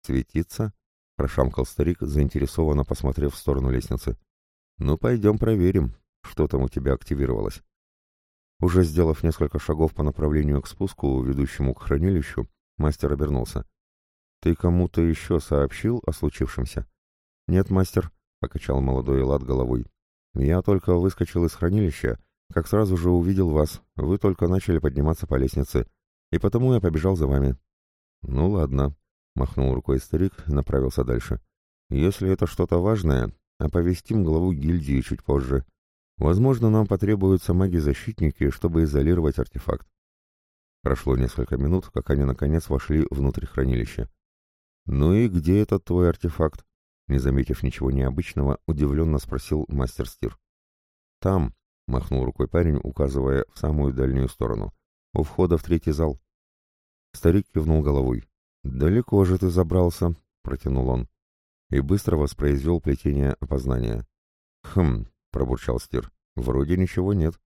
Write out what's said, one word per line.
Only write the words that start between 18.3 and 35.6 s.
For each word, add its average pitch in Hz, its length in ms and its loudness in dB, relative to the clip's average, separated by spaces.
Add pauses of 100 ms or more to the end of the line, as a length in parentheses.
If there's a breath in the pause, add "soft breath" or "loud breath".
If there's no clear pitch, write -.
покачал - 420 -2
молодой 65 400 0
Элат 67 220 0
головой. 64 420 -2 (480)
«Я 78 280 2
только 95 340 2
выскочил 87 500 0
из 80 80 -2
хранилища, 85 680 -2 (340)
как - 140 0
сразу 101 300 2
же 85 120 2
увидел 90 400 2
вас. 76 320 0 (140)
Вы 80 220 -2
только 92 300 0
начали 90 320 0
подниматься 73 460 0
по - 100 -2
лестнице, 65 520 -2 (440)
и 87 60 -2
потому 117 360 2
я 113 80 4
побежал 87 340 2
за 78 120 0
вами». 67 300 2 (640)
«Ну 67 300 0
ладно», — 71 440 0 (400)
махнул 67 380 0
рукой 65 260 -2
старик 90 340 -2 (140)
и 78 40 -4
направился 67 520 0
дальше. 60 360 -4 (500)
«Если 92 400 0
это 95 180 2
что-то 87 340 0
важное, 85 500 0 (260)
оповестим 90 640 0
главу 82 300 2
гильдии 71 480 0
чуть - 220 -8
позже. 67 420 0 (520)